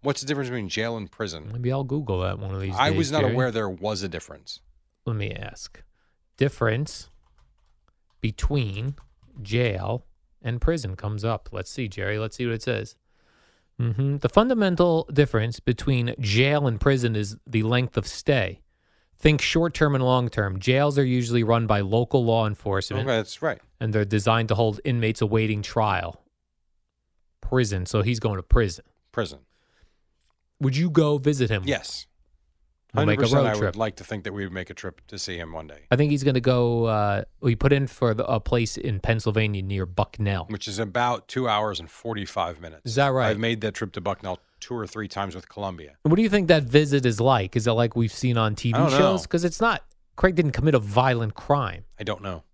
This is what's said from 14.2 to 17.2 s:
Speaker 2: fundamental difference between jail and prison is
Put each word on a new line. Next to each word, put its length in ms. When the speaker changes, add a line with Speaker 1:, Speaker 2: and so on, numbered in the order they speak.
Speaker 2:
fundamental 840
difference 480
between 580
jail 480
and 140
prison 360
is 200